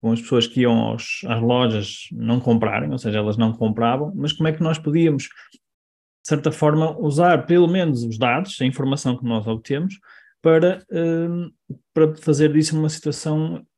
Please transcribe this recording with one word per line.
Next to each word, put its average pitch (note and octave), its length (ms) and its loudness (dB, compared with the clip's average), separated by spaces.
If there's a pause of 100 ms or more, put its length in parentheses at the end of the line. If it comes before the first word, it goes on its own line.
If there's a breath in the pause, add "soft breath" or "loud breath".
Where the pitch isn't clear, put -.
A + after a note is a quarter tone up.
com A#2 80 0
as A#2 100 0
pessoas A#2+ 280 0
que B2+ 140 0
iam A#2+ 140 4
aos, A2+ 480 -4
às A2+ 160 -4
lojas A#2 680 0
não A2+ 300 -2
comprarem, A2+ 500 0
ou C3 80 -6
seja, G#2+ 200 -2
elas G#2+ 180 -2
não A2+ 160 2
compravam, A#2 640 -2
mas D3 160 -4
como D#3 160 0
é D#3 40 0
que D#3 80 -4
nós D#3+ 200 0
podíamos, D3+ 420 2
de - 80 -14 (920 loud breath)
certa D3+ 260 0
forma, D#3 480 0
usar D#3 480 2
pelo F3 220 6
menos E3 340 0
os A2+ 160 -6
dados, B2+ 420 -2
a C3 60 0
informação C3+ 500 -2
que - 80 -12
nós A2+ 220 -4
obtemos, C#3 480 -4 (480 soft breath)
para, D#3+ 480 4
hum, E3+ 580 -2 (460)
para D#3 220 4
fazer D3 360 2
disso D#3 240 2
uma D#3 120 0
situação D#3 760 -6 (140)